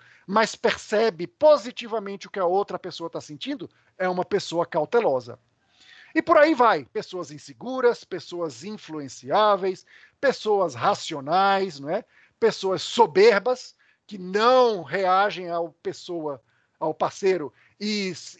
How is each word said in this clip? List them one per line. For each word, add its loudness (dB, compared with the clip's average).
mas 0
percebe -2
positivamente 0
o -20
que -6
a 2
outra -2
pessoa -12
tá -10
sentindo, -12
é -2
uma -2
pessoa -2
cautelosa. 0
E 0
por 4
aí 6
vai, 4
pessoas -10
inseguras, -4
pessoas -10
influenciáveis, -2
pessoas 0
racionais, 0
não -12
é? -4
Pessoas 0
soberbas, 4
que -16
não 2
reagem 0
ao -4
pessoa, -8
ao -2
parceiro -2
e -4
s-, -14